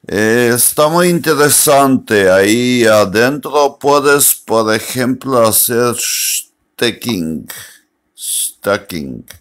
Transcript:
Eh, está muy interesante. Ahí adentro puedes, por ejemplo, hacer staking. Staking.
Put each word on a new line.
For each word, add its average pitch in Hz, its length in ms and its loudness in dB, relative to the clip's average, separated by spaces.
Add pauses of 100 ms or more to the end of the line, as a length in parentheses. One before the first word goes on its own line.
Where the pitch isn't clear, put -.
Eh, 113 480 2
está 151 340 0
muy 175 200 2
interesante. 139 1200 2
Ahí 117 560 2
adentro 127 920 0
puedes, 143 560 2
por 110 360 -2
ejemplo, 127 680 -2
hacer 117 580 0
staking. - 1500 -6 (680)
Staking. - 1120 -8 (160)